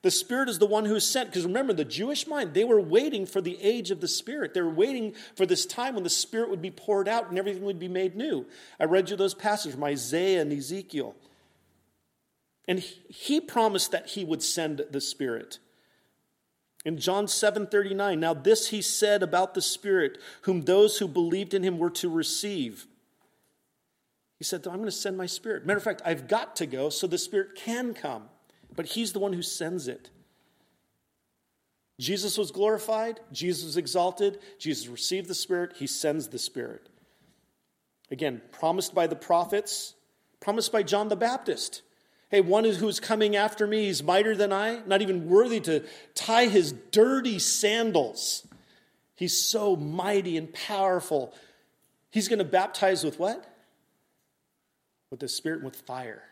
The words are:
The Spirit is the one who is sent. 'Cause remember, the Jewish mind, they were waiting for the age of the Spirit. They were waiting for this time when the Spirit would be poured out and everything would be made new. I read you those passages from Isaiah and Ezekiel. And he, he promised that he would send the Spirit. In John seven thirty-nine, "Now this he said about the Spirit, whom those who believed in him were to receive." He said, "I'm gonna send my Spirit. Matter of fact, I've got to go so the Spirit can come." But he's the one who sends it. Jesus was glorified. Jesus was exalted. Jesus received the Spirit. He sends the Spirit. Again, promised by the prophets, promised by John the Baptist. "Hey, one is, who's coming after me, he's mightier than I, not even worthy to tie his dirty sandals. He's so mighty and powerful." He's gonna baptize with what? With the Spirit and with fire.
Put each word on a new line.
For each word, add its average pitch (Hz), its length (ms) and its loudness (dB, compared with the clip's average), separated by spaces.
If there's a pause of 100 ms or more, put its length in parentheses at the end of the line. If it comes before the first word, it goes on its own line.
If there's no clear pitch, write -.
The 185 80 4
Spirit 247 400 0
is 196 80 -4
the 202 80 6
one 208 200 2
who 208 100 2
is 202 100 0
sent. - 260 -2
'Cause 180 140 -2
remember, 226 280 0
the 156 120 0
Jewish 226 400 -4
mind, 269 300 -4
they 196 80 4
were 233 180 6
waiting 202 460 2
for 196 120 -2
the 175 220 -6
age 202 300 0
of 165 100 -4
the 175 60 -4
Spirit. - 480 -4
They 185 60 2
were 165 120 0
waiting 220 400 2 (220)
for 190 100 2
this 180 220 0
time 254 260 -4
when 202 100 -4
the 175 60 -2
Spirit 226 400 -2
would 175 140 -4
be 185 80 -6
poured 196 360 0
out 220 220 0
and 175 80 -4
everything 190 280 -4
would 196 120 -4
be 170 100 -8
made 180 280 -2
new. 214 320 -4 (320)
I 156 60 4
read 180 260 4
you 208 40 -4
those 190 200 0
passages 208 400 -2
from 143 80 -6
Isaiah 147 580 0
and 147 100 0
Ezekiel. 143 640 -6 (1500)
And 185 120 0
he, - 200 -14 (100)
he - 320 -2
promised 220 500 0
that 165 180 -4
he 202 140 -6
would 160 180 -2
send 156 480 -4
the 139 120 -4
Spirit. - 580 -6 (1200)
In 156 160 -4
John 196 280 0
seven 208 380 0
thirty-nine, 196 540 0
"Now 165 160 2
this 208 320 4
he 214 120 -4
said 208 440 2
about 180 320 0
the 185 80 -2
Spirit, 185 560 0 (220)
whom 180 240 0
those 202 340 6
who 202 80 0
believed 175 480 0
in 190 80 2
him 180 160 0
were 170 100 2
to 170 180 -4
receive." 160 800 -2 (1500)
He - 60 -14
said, 180 240 -6
"I'm 180 100 -8
gonna 208 140 -6
send 190 260 -6
my 185 80 -6
Spirit. 196 400 -6
Matter 196 120 2
of 196 60 -4
fact, 208 220 -4
I've 156 220 -4
got 220 300 -2
to 165 100 -4
go 135 240 -4
so 185 160 -4
the 175 100 -2
Spirit 196 380 -2
can 240 400 -6
come." 113 340 -10 (460)
But 165 100 -6
he's 214 280 -4
the 202 60 -4
one 196 140 0
who 175 80 -4
sends 165 460 -6
it. - 240 -12 (1900)
Jesus 185 380 -2
was 196 140 -2
glorified. 220 680 0 (120)
Jesus 160 340 -4
was 160 120 -4
exalted. 185 600 0 (200)
Jesus 147 280 -4
received 175 400 -4
the 185 60 -8
Spirit. 175 440 -4
He 143 100 -6
sends 151 400 -2
the 123 100 -10
Spirit. 117 500 -8 (1200)
Again, 131 400 -4
promised 175 420 0
by 170 140 4
the 160 80 -2
prophets, 175 800 -2 (440)
promised 214 320 -2
by 214 120 2
John 208 240 2
the 208 80 2
Baptist. 233 680 -2 (500)
"Hey, 202 100 6
one 196 240 4
is, 214 120 4
who's 202 220 0
coming 214 360 2
after 214 320 2
me, 214 180 2
he's 170 160 -2
mightier 196 340 4
than 202 160 2
I, 220 360 -2
not 196 160 4
even 180 260 -2
worthy 220 320 8
to 160 240 0 (300)
tie 233 320 4
his 180 260 4 (180)
dirty 240 460 4
sandals. 202 1120 0 (680)
He's - 240 -2
so 208 360 2
mighty 175 600 0
and 160 160 -4
powerful." 180 840 0 (760)
He's 208 180 0
gonna 208 160 2
baptize 185 600 2
with 151 160 -4
what? 208 280 -2 (1600)
With 127 80 -14
the 131 100 -8
Spirit 160 280 -4
and - 80 -10
with 131 100 -12
fire. 123 560 -12